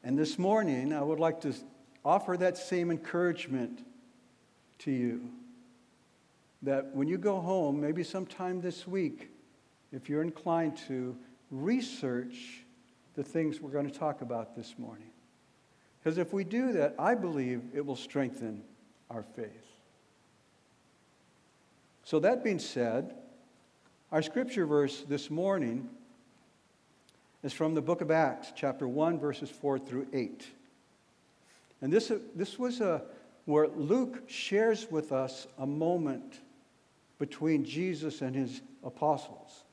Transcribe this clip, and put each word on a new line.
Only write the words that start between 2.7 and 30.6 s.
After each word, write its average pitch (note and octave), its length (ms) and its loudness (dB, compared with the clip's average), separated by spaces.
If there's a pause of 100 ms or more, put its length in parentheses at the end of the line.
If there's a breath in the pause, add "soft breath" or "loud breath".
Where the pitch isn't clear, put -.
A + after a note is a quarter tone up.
encouragement D#3+ 920 -2 (960)
to D3 120 -4
you, B2 400 0 (1300)
that C3+ 320 0
when C#3 120 4
you F3+ 100 2
go F#3+ 220 2
home, E3 420 2
maybe D#3+ 220 0
sometime F3+ 580 -4
this F3 260 -6
week, F3+ 440 -4 (600)
if C3 160 -10
you're D3 140 2
inclined E3 560 0
to, B2+ 400 -4 (320 loud breath)
research C#3 1120 -2 (520)
the C#3+ 80 -4
things D#3 360 0
we're C#3+ 120 -10
gonna C#3+ 180 0
talk D3 320 -2
about A2+ 340 -6
this - 220 -12
morning. A2 320 -12 (920 soft breath)
'Cause D#3+ 160 2
if E3+ 140 0
we G3 100 0
do A#3+ 300 2
that, D3 260 4
I G3+ 160 6
believe C3+ 480 0 (100)
it C#3+ 100 -2
will C3+ 120 -2
strengthen A#2 680 -4 (460)
our A#2 140 -8
faith. - 580 -14 (2250)
So D#3 160 4
that A3+ 240 4
being G3 160 2
said, A#2+ 560 0 (960)
our D3+ 100 4
scripture A#3+ 460 0
verse C#3+ 340 4
this C#3+ 300 -4
morning D#3 580 0 (1500 soft breath)
is C#3+ 120 -4
from D#3+ 200 2
the D3+ 80 2
book E3 200 2
of D#3 100 0
Acts, D#3 440 4
chapter C3+ 320 -2
one, D#3 300 2
verses C#3+ 320 -4
four C#3 300 0
through C3 340 -4
eight. B2 320 -2 (1400 soft breath)